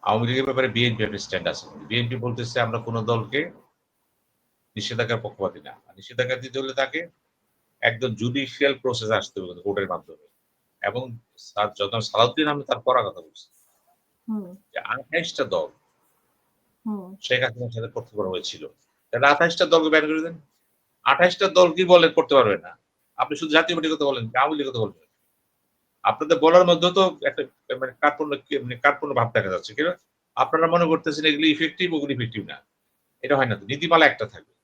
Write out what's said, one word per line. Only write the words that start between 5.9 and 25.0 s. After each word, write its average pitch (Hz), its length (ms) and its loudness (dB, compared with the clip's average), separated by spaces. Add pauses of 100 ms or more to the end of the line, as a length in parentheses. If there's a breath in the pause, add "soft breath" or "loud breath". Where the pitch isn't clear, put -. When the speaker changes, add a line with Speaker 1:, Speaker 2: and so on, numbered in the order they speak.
Speaker 1:
নিষেধাজ্ঞা 123 400 -4
দিতে 123 240 -10
হলে 131 140 -6
তাকে 135 260 -2 (840)
একদম 117 320 0
জুডিশিয়াল 131 680 -2
প্রসেস 113 320 -4
আসতে 110 260 -2
হবে 90 240 -12
কোর্টের 98 260 -2
মাধ্যমে। - 380 -10 (560)
এবং 107 220 -4 (340)
স্যার - 380 -4
যত 101 240 -4
সালাউদ্দিন 120 480 0
আহমেদ 143 180 -4
তার 123 140 -4
করার 123 260 0
কথা 92 160 -10
বলছে - 240 -20 (840)
Speaker 2:
হুম। 214 200 -6 (220)
Speaker 1:
যে - 100 -10
আঠাইশটা 143 640 -6
দল 87 260 -4 (1160)
Speaker 2:
হুম। 208 200 -8 (160)
Speaker 1:
শেখ 127 200 -2
হাসিনার 120 340 -6
সাথে 113 120 -8
প্রত্যক্ষ 104 400 -6
হয়েছিল। 90 360 -8 (500)
তাহলে 123 140 2
আঠাইশটা 170 380 2
দলকে 160 240 4
ব্যান 156 180 4
করে 156 140 -2
দেন। 165 140 -8 (680)
আঠাইশটা 180 420 4
দল 180 260 6
কি 180 120 0
বলেন 170 280 8
করতে 160 220 2
পারবে 110 220 6
না। 87 140 -12 (460)
আপনি 127 180 -2
শুধু 156 160 -6
জাতীয় 165 240 4
পার্টির 160 180 -2
কথা 151 120 -2
বলেন, 131 220 -2
আওয়ামী 131 280 0
লীগের 139 160 -4
কথা 117 140 -2
বলবেন। - 220 -14 (960)